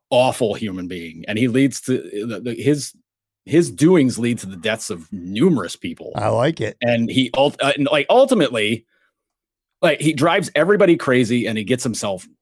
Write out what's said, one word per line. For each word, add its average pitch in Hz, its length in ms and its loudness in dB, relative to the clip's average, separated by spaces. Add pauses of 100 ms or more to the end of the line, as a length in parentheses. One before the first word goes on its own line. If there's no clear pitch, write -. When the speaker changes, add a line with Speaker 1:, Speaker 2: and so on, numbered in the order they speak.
(100)
Speaker 1:
awful 123 440 2
human 92 340 -6
being, 85 400 -12
and 104 100 -4
he 127 100 2
leads 131 340 2
to 127 160 -2 (280)
the, 107 140 -8
the, 117 140 -8
his, 143 400 -2 (500)
his 156 260 2
doings 139 480 4
lead 120 200 -2
to - 80 -12
the 95 100 -14
deaths 107 340 -6
of 85 220 -12
numerous 101 640 -2
people. - 380 -12
Speaker 2:
I 107 140 -2
like 117 320 0
it. 107 200 -6
Speaker 1:
And 117 300 0
he 127 240 0
ult-, 143 260 0
uh, 139 160 2
and, 139 140 0
like, 143 200 2
ultimately, 139 760 2 (920)
like, 160 200 2
he 156 120 0
drives 170 420 0
everybody 180 420 4
crazy, 123 500 2
and 107 100 -4
he 107 80 -6
gets 123 200 -2
himself 104 420 -6 (160)